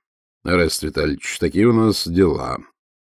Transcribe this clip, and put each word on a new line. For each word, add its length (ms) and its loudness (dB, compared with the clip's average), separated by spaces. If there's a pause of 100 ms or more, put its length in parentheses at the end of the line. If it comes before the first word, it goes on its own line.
(460)
Орест 380 0
Витальевич, 560 -4
такие 260 0
у 80 4
нас 340 2
дела». 520 0 (600)